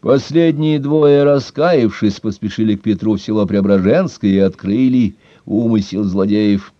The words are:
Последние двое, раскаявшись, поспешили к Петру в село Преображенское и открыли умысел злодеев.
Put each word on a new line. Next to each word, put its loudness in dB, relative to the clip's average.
Последние 0
двое, 2
раскаявшись, 0
поспешили -4
к -10
Петру -2
в -8
село -2
Преображенское 0
и 2
открыли 0
умысел -2
злодеев. 0